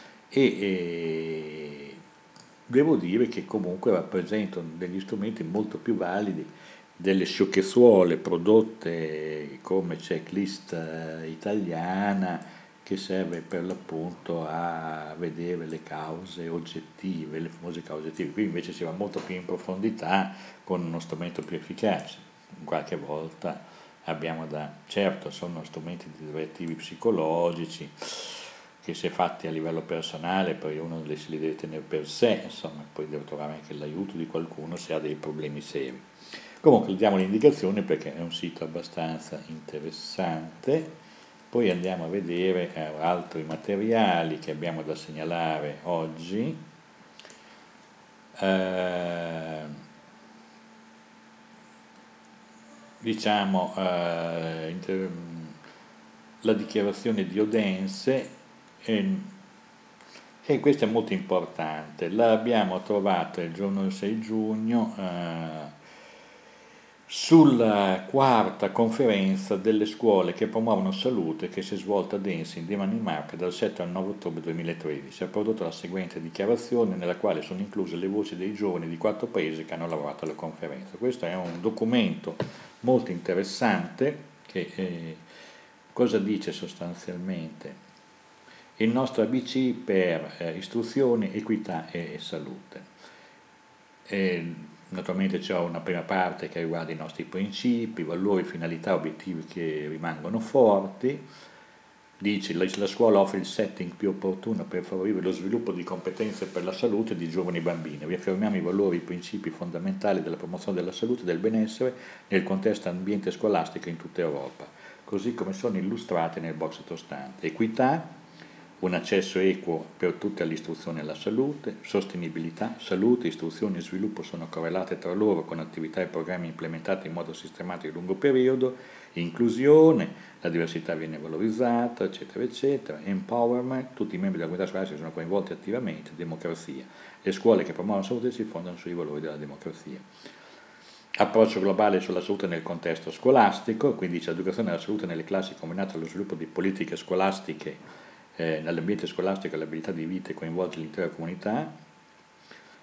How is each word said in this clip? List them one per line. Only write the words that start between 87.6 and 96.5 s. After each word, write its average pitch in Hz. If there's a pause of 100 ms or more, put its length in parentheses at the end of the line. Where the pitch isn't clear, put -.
Il 110
nostro 123
A 104
B 123
C 127
per, 90
eh, 82
istruzione, 117
equità 95
e, 78
e -
salute. - (1120)
E, 90 (360)
naturalmente 92
c'è 92
una 85
prima 87
parte 87
che 85